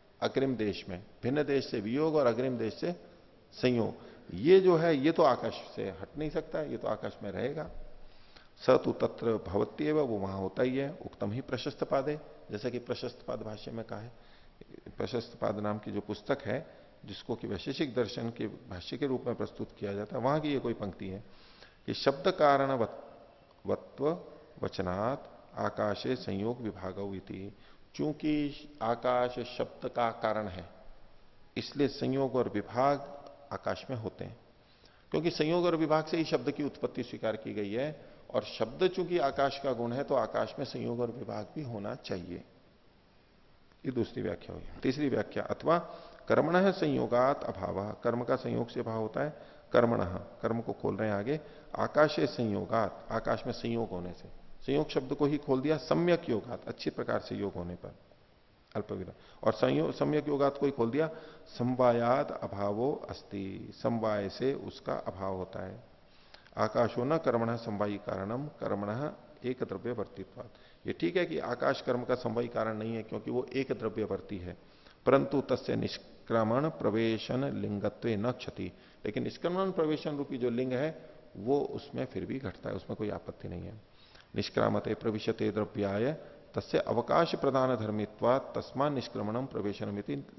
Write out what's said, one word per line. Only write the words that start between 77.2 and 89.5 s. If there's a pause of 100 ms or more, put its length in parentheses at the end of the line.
लिंगत्वे
न
क्षति, (320)
लेकिन
निष्क्रमण
प्रवेशन
रूपी
जो
लिंग
है, (260)
वो
उसमें
फिर
भी
घटता
है,
उसमें
कोई
आपत्ति
नहीं
है। (560)
निष्क्रामते
प्रविशते
द्रव्याय (420)
तस्य
अवकाश
प्रदान
धर्मित्वात्
तस्मात्
निष्क्रमणम
प्रवेशनमिति (120)